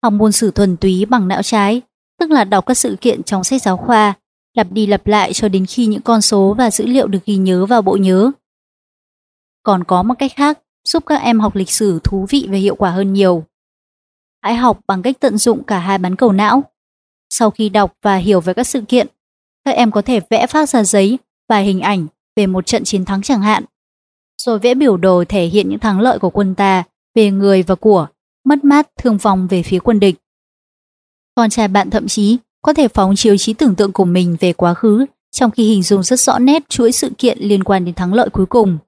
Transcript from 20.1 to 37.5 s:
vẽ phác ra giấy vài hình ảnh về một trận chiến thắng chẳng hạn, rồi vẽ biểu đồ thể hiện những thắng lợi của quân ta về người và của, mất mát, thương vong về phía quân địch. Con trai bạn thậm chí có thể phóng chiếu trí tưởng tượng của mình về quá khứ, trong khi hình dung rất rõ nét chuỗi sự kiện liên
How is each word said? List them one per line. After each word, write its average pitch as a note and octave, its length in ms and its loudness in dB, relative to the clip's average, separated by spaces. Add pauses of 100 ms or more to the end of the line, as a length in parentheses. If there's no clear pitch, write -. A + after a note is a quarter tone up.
vẽ A3+ 180 0
phác D4+ 220 0
ra A3+ 140 2
giấy G3+ 360 0 (300)
vài G#3 160 2
hình F#3+ 140 0
ảnh F3+ 280 -2 (280)
về G3+ 120 0
một F#3 180 -2
trận - 180 -2
chiến F#3 220 -4
thắng G3 160 -4
chẳng G#3+ 200 -2
hạn, G#3 220 0 (760)
rồi A3+ 180 -2
vẽ B3 160 2
biểu C4 220 2
đồ F3+ 320 2
thể F#3+ 160 0
hiện F#3 240 0
những G#3 100 -6
thắng G3+ 200 -2
lợi A#3+ 200 0
của F#3 100 -2
quân F#3+ 260 -2
ta F#3+ 280 0 (320)
về G#3+ 160 4
người G3 320 2
và F3+ 120 0
của, F#3 320 2 (380)
mất C#4 180 2
mát, C#4+ 240 4 (100)
thương A3 200 0
vong F#3 300 0
về F3+ 160 0
phía F3+ 160 -2
quân A3 200 0
địch. F#3+ 160 2 (1200)
Con A3+ 140 2
trai G#3+ 180 0
bạn G3 220 0
thậm G#3+ 180 -4
chí G#3 300 0 (240)
có D4+ 120 2
thể D4 140 2
phóng G3 280 0
chiếu G3+ 220 4
trí G#3+ 160 -4
tưởng A3 220 2
tượng G3 160 0
của F#3 140 0
mình F3 340 0
về F3+ 140 0
quá F3 200 0
khứ, A3 320 2 (260)
trong A#3+ 200 0
khi A3 180 0
hình G3+ 140 2
dung G3 200 0
rất B3 160 0
rõ B3 200 0
nét C#4+ 300 2
chuỗi - 220 0
sự B3+ 260 -4
kiện B3 220 0
liên G3+ 240 0